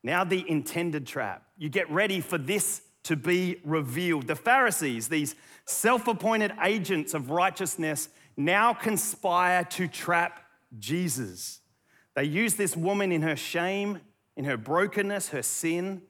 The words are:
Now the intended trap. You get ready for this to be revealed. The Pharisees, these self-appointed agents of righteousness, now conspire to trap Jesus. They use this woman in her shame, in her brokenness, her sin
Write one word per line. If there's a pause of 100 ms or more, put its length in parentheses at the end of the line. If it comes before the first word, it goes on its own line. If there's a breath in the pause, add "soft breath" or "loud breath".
Now
the
intended
trap. (160)
You
get
ready
for
this (200)
to
be
revealed.
The
Pharisees,
these (300 loud breath)
self-appointed (100)
agents
of
righteousness, (280 soft breath)
now
conspire
to
trap (340)
Jesus. (540 soft breath)
They
use
this
woman
in
her
shame, (380)
in
her
brokenness,
her
sin